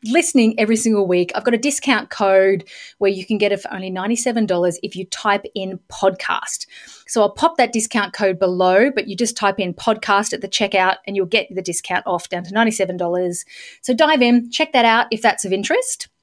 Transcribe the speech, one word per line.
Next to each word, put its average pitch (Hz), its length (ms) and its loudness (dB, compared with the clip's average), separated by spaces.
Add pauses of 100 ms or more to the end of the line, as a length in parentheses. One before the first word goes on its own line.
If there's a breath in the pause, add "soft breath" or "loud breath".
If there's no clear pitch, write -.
listening 233 540 2
every 226 160 2
single 214 320 2
week, 180 280 2
I've - 80 -6
got 240 100 2
a 226 60 0
discount 262 500 -2
code 190 580 2 (300 loud breath)
where 196 140 2
you 185 120 -6
can 214 140 -2
get 202 140 2
it 196 100 -2
for - 100 -10
only 190 200 -8
ninety-seven 220 560 -2
dollars 175 340 0
if - 140 -8
you 185 100 -8
type 202 480 -2
in 190 260 -8 (100)
podcast. - 760 -2 (400 loud breath)
So - 160 0
I'll 208 80 4
pop 330 280 0
that 247 140 2
discount 220 400 -2
code 190 280 -2
below, 185 500 4
but 240 180 -4
you 202 80 -8
just 226 220 -2
type 196 220 0
in 180 160 -4
podcast 214 580 0
at - 80 -8
the - 60 -10
checkout 190 480 0 (100)
and 202 100 -8
you'll 190 120 0
get 190 260 -2
the 185 80 -6
discount 180 460 -6
off 175 220 -4
down 175 160 -6
to 175 60 -14
ninety-seven 208 460 0
dollars. 175 480 -2 (360 loud breath)
So 254 120 -2
dive 302 300 4
in, 240 260 4
check 311 240 -2
that 240 120 4
out 233 260 4
if 220 100 -6
that's - 240 0
of 185 80 -2
interest. 311 560 -2 (120)